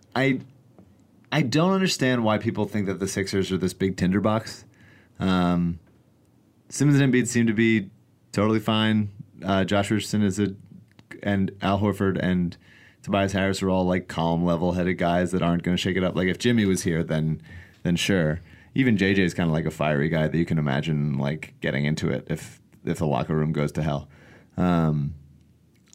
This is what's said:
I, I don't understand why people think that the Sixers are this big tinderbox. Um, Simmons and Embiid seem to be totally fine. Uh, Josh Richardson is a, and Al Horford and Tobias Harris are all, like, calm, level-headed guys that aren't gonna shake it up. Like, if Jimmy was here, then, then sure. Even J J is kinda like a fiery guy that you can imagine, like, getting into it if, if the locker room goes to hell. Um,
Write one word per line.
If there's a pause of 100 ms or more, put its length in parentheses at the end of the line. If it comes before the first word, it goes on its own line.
(160)
I, (920)
I
don't
understand
why
people
think
that
the
Sixers
are
this
big
tinderbox. (560)
Um, (920)
Simmons
and
Embiid
seem
to
be (420)
totally
fine. (340)
Uh,
Josh
Richardson
is
a, (680)
and (100)
Al
Horford
and (460)
Tobias
Harris
are
all,
like,
calm,
level-headed
guys
that
aren't
gonna
shake
it
up.
Like,
if
Jimmy
was
here,
then, (420)
then
sure. (340)
Even
J
J
is
kinda
like
a
fiery
guy
that
you
can
imagine,
like,
getting
into
it
if, (240)
if
the
locker
room
goes
to
hell. (480)
Um, (800)